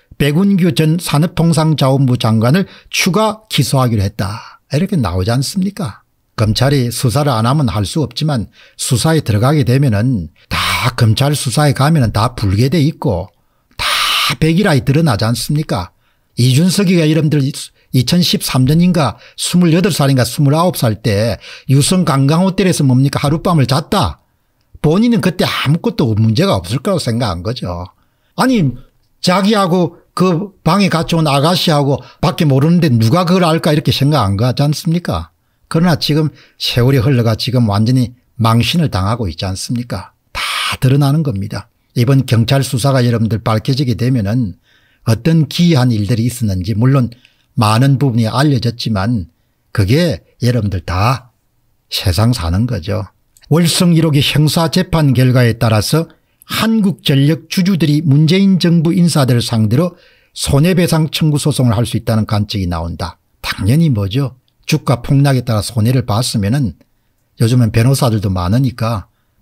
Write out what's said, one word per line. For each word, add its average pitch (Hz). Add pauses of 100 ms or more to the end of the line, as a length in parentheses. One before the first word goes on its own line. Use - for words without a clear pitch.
(180)
백운규 175
전 160
산업통상자원부 143
장관을 120 (240)
추가 208
기소하기로 123
했다. 101 (120)
이렇게 185
나오지 92
않습니까? 160 (340)
검찰이 120
수사를 139
안 113
하면 135
할 104
수 156
없지만 131 (280)
수사에 156
들어가게 127
되면은 120 (200)
다 - (380)
검찰 120
수사에 143
가면은 135
다 110
불게 104
돼 170
있고 131 (480)
다 - (540)
백일화에 160
드러나지 139
않습니까? 120 (440)
이준석이가 165
여러분들 151 (420)
이천십삼 135
년인가 160 (180)
스물여덟 175
살인가 135
스물아홉 151
살 110
때 107 (300)
유성 143
관광호텔에서 160
뭡니까? 131
하룻밤을 156
잤다. 135 (600)
본인은 208
그때 180
아무것도 143
문제가 113
없을 95
거라고 190
생각한 110
거죠. 90 (500)
아니, 208 (500)
자기하고 185 (160)
그 185 (120)
방에 185
갇혀온 160
아가씨하고 143 (220)
밖에 -
모르는데 151
누가 117
그걸 180
알까 160
이렇게 147
생각 143
안 98
가지 123
않습니까? 147 (380)
그러나 165
지금 151 (280)
세월이 127
흘러가 117
지금 117
완전히 120 (220)
망신을 117
당하고 101
있지 -
않습니까? 107 (200)
다 - (380)
드러나는 143
겁니다. 104 (260)
이번 135
경찰 120
수사가 131
여러분들 113
밝혀지게 120
되면은 113 (500)
어떤 160
기이한 156
일들이 107
있었는지 104
물론 127 (440)
많은 120
부분이 117
알려졌지만 117 (460)
그게 131 (200)
여러분들 107
다 101 (580)
세상 107
사는 87
거죠. 101 (440)
월성 170
일 160
호기 151
형사 156
재판 160
결과에 123
따라서 117 (360)
한국전력 165
주주들이 165
문재인 165
정부 170
인사들을 139
상대로 117 (380)
손해배상 160
청구 147
소송을 123
할 117
수 -
있다는 110
관측이 104
나온다. 85 (220)
당연히 147
뭐죠? 120 (300)
주가 139
폭락에 139
따라 110
손해를 123
봤으면은 110 (640)
요즘은 120
변호사들도 113
많으니까 110 (340)